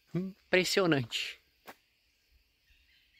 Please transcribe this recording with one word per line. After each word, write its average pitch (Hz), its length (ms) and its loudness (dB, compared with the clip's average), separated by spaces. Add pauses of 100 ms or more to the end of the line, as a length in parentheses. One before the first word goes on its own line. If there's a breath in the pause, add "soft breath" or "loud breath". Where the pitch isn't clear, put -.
(140)
Impressionante. 180 1300 0 (1800)